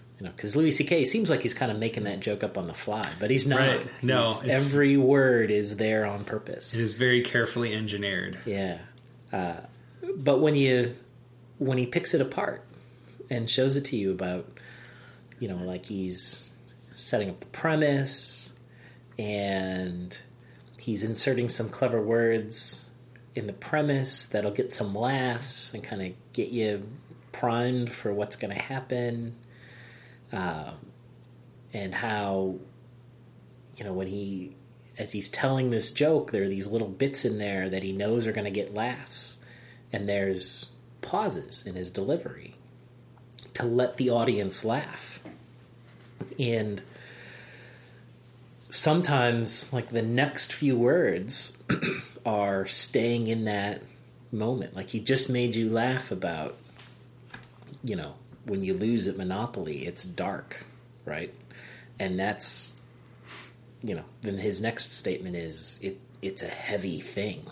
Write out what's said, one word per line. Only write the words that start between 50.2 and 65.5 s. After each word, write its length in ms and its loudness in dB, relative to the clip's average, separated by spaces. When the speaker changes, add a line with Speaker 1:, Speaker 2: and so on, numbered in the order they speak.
Speaker 1:
few 240 2
words 800 2
<clears throat> 580 -2
are 400 2
staying 640 2
in 160 0
that 380 -2
moment. 460 -2
Like, 120 -8
he 120 -4
just 300 2
made 240 2
you 160 2
laugh 400 0
about, 460 -4
you 140 -4
know, 180 -8
when 200 -2
you 100 0
lose 340 2
at 80 -4
Monopoly, 720 -4
it's 180 -8
dark, 600 -6
right? 280 -6
And 200 -2
that's, 600 -2
you 120 -4
know, 100 -8
then 160 -4
his 220 -2
next 320 -2
statement 440 -4
is, 460 -8